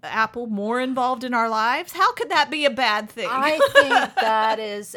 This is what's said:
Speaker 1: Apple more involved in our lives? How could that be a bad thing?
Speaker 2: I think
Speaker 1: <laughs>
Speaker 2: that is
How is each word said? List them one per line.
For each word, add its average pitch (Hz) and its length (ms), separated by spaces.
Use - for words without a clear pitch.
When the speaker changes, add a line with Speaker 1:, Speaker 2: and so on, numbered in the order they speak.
Speaker 1:
Apple 220 440
more 214 340
involved 254 440
in 247 100
our 226 140
lives? 233 440
How 381 200
could 466 180
that 311 200
be 302 140
a 277 60
bad 220 400
thing? 214 200
Speaker 2:
I 285 280
think 277 400
Speaker 1:
<laughs> - 20
Speaker 2:
that 220 420
is 208 380